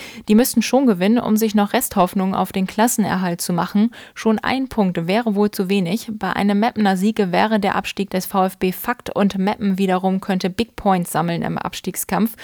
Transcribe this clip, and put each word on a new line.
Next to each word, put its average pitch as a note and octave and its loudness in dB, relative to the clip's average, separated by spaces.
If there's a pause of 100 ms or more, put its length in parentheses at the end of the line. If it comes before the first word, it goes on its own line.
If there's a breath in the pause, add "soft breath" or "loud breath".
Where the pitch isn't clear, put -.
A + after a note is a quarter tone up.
(280 loud breath)
Die G#3+ 6
müssten A#3 4
schon C4+ 2
gewinnen, G3+ 4
um G#3+ 2
sich G#3+ 0
noch G3+ 2
Resthoffnung F#3+ 0
auf F#3 -2
den F#3+ 0
Klassenerhalt F#3 0
zu - -4
machen. F#3+ 2 (240 loud breath)
Schon A3 0
ein C4 -2
Punkt F3+ 0
wäre G#3+ 0
wohl G#3 2
zu F#3 -4
wenig. G3 0
Bei G#3 -4
einem G3+ 2
Meppener G3+ 2
Sieg G3+ 0 (140)
wäre G#3 2
der G3 0
Abstieg - -4
des F#3 -4
V F#3+ 2
F F#3+ -6
B F#3 0
Fakt - -8
und G3 0
Meppen F#3+ 0
wiederum F#3+ 0
könnte F#3 -2
Big A3+ -4
Points F#3 0
sammeln E3+ -2
im - -4
Abstiegskampf, - -4